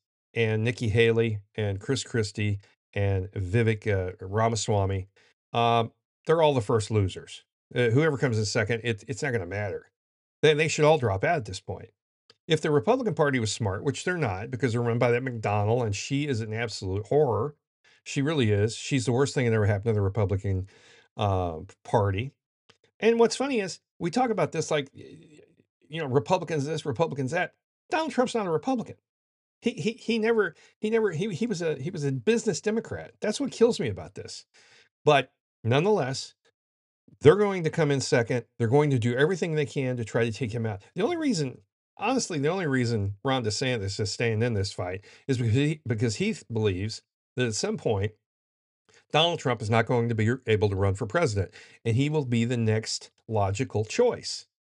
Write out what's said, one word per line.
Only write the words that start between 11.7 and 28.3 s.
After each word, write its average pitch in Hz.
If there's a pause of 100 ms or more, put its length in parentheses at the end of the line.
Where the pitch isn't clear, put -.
If 156
the 160
Republican 208
Party 139
was 107
smart, 98
which 139
they're 180
not, 113
because 123
they're 120
run 120
by 123
that 123
McDonnell, 113
and 101
she 139
is 120
an 107
absolute 104
horror. 131 (480)
She -
really 135
is. 104
She's 131
the 127
worst 139
thing 131
that 113
ever 107
happened 101
to 113
the 104
Republican, 98 (480)
uh, 92 (240)
Party. 104 (680)
And 233
what's 226
funny 262
is, 185 (180)
we 170
talk 247
about 185
this 160
like, 147
y-, -
y-, 160 (480)
you 160
know, 151
Republicans 151
this, 156
Republicans 139
that. 170 (360)
Donald 311
Trump's 247